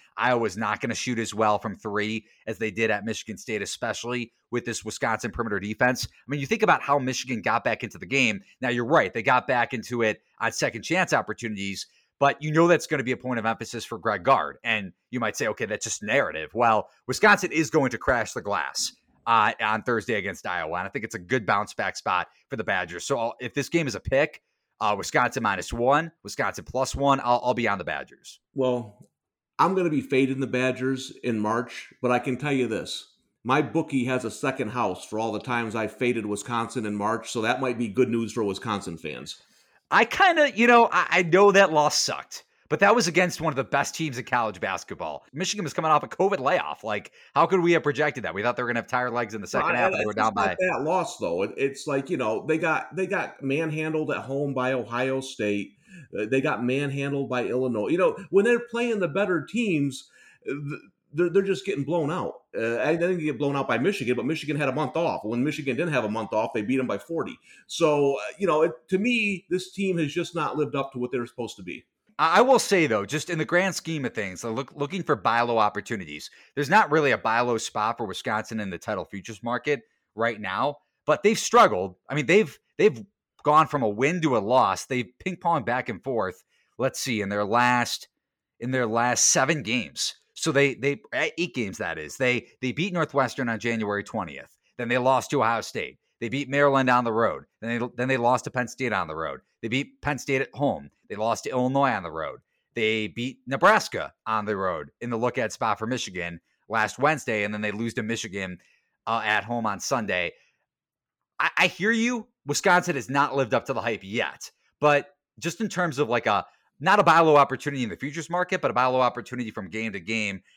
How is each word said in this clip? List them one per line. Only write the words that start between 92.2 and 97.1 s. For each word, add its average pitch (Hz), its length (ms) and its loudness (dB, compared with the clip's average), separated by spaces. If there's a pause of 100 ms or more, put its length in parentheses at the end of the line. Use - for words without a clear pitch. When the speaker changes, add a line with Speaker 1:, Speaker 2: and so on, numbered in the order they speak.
Speaker 1:
they 127 100 -4
beat 175 220 -4
Northwestern 139 560 -2
on 113 80 -2
January 104 460 -2
twentieth. 78 520 -10 (220)
Then 120 100 -6
they 123 120 0
lost 127 320 2
to 143 100 2
Ohio 113 200 2
State. 71 360 -8 (220)
They 117 100 -6
beat 135 180 -4
Maryland 135 440 4
on 123 140 6
the 117 60 0